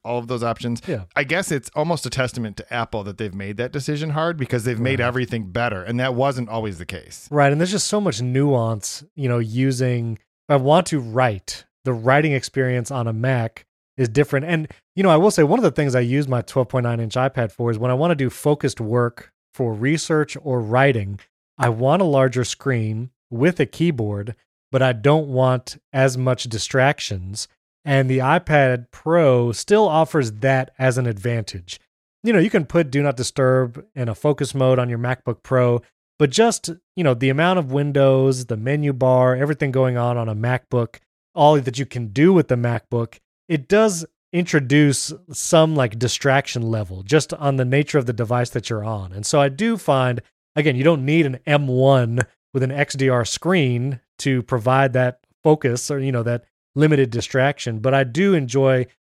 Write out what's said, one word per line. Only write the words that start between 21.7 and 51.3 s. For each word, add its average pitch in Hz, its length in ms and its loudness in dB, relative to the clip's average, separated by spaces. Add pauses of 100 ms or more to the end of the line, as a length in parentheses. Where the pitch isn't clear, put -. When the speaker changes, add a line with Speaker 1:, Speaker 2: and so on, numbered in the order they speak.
Speaker 2:
want 135 320 0
a - 20 2
larger 131 400 2
screen 117 640 -4 (220)
with 143 300 0
a 147 40 0
keyboard, 113 720 -4 (360)
but 131 120 0
I 131 100 2
don't 143 360 2
want 127 520 0 (100)
as 131 280 2
much 127 260 -2
distractions. 110 1040 -4 (340)
And 135 280 2
the 131 80 2
iPad 135 720 2
Pro 135 640 2
still 208 360 2
offers 156 440 0
that 131 460 0
as 131 200 0
an 127 80 -2
advantage. 107 720 -6 (420)
You 220 120 2
know, 190 40 6
you 175 120 4
can 165 160 2
put 165 240 0
Do 143 120 0
Not 139 140 0
Disturb 127 800 0
in 123 160 -4
a 104 40 -6
focus 143 400 -2
mode 131 240 2
on 123 120 -2
your 117 80 -4
MacBook 120 440 -6
Pro, 123 380 2 (380)
but 147 100 4
just, 220 400 2 (260)
you 180 100 -4
know, 131 100 4
the 131 160 0
amount 175 280 2
of 131 140 -4
windows, 135 720 2
the 117 120 -4
menu 143 340 -2
bar, 127 420 4
everything 143 360 -2
going 127 260 0
on 120 220 0
on 113 100 -4
a 110 80 -4
MacBook 120 600 -2 (380)
all 151 260 6
that 123 180 -4
you 139 80 -4
can 120 220 -8
do 147 240 4
with 175 160 4
the 127 80 2
MacBook, 117 600 -4 (300)
it 151 200 -4
does 202 360 2 (280)
introduce 147 800 2 (200)
some, 160 440 2
like, 117 220 0
distraction 131 640 0
level 104 400 -6
just 139 320 0
on 143 220 -2
the 131 80 0
nature 143 340 0
of 123 80 0
the 123 60 -2
device 120 380 -2
that - 200 -8
you're 107 140 -6
on. 101 280 -8
And 101 140 -10
so 147 140 2
I 139 80 4
do 214 280 -2
find, 127 440 0 (360)
again, 151 200 2
you 131 80 0
don't 151 200 4
need 151 220 2
an 131 200 -6